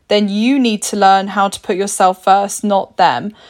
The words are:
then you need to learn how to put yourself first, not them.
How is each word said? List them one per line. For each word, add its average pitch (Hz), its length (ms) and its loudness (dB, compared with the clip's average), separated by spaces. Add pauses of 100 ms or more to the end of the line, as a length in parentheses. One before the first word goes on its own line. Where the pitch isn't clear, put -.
then 208 200 0
you 226 320 0
need 226 240 0
to - 140 -6
learn 196 320 4
how 196 200 -2
to - 100 -14
put 196 180 -6
yourself 190 460 -2
first, 202 400 0
not 202 340 -2
them. 165 340 0 (180)